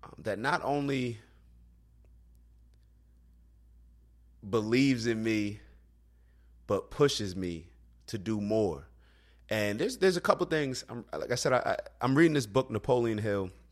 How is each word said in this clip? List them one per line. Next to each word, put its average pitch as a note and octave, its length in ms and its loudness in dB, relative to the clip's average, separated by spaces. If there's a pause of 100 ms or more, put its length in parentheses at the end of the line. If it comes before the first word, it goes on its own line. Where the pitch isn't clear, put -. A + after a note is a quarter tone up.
um, - 140 -18
that F#2+ 200 -4
not C#3+ 260 0
only C#3 520 -2 (3250)
believes A#2 560 4
in A2 180 0
me, G#2 360 0 (1040)
but G2 240 0
pushes A2 460 2
me F2 300 -6 (400)
to - 100 -10
do G#2+ 240 -2
more. G2+ 480 0 (640)
And G#2 280 0
there's, A#3+ 200 -2
there's F#3 180 4
a E3+ 60 -4
couple - 240 2
things. D3 420 -2
I'm, A#2+ 240 -10
like D2 180 -6
I A#2+ 40 0
said, C3 180 0
I, B2 60 4
I, - 180 0 (240)
I'm C3 160 2
reading E3 160 6
this C#3 140 0
book B2+ 240 0
Napoleon A#2 480 0
Hill G2+ 320 -2 (220)